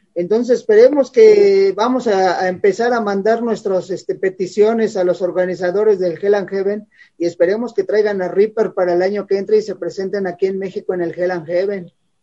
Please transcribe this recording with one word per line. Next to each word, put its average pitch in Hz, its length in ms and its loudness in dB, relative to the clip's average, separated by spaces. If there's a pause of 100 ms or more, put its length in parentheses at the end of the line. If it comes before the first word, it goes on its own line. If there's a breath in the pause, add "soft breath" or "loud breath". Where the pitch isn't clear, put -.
(140)
Entonces 220 440 0
esperemos 254 520 4
que 202 640 6
vamos 240 320 -2
a, 190 360 0
a 185 60 0
empezar 202 440 0
a 226 80 0
mandar 208 420 0
nuestras, 196 460 -4
este, 180 260 -8
peticiones 202 840 -2
a 180 60 0
los 180 180 -2
organizadores 180 760 0
del 175 240 -4
Hell 202 120 2
and 190 160 -2
Heaven 196 360 -4 (300 soft breath)
y 170 80 -4
esperemos 196 480 -2
que 190 120 -2
traigan 208 360 0
a 180 80 -4
Reaper 208 460 0
para 180 180 0
el 175 80 2
año 202 260 -2
que 196 120 0
entra 202 180 0
y 208 60 2
se 202 120 -10
presenten 190 520 -6
aquí 180 200 -2
en 190 120 -6
México 196 340 -8
en 180 80 -4
el 170 180 -6
Hell 180 120 -2
and 170 160 -6
Heaven. 185 440 -4 (320)